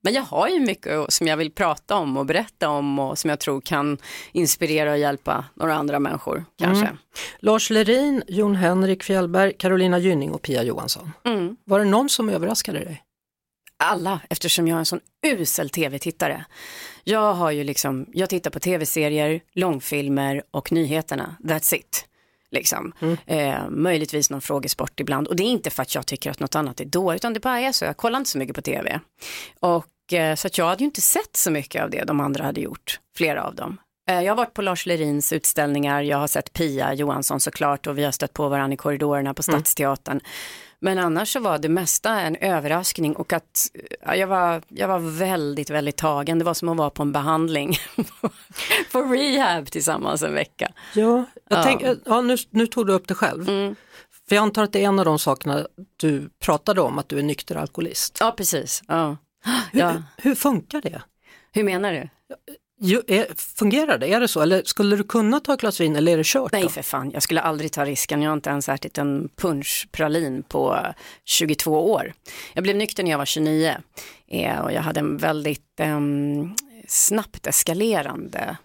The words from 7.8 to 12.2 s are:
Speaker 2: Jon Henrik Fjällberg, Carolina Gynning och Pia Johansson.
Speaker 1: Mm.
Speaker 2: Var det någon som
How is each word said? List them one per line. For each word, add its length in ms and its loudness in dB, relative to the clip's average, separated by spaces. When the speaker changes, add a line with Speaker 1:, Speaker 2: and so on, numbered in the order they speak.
Speaker 2:
Jon 280 2
Henrik 460 4
Fjällberg, 560 2
Carolina 400 4
Gynning 340 2
och 100 -6
Pia 200 0
Johansson. 500 -4
Speaker 1:
Mm. 400 -2
Speaker 2:
Var 140 4
det 60 4
någon 240 4
som 200 2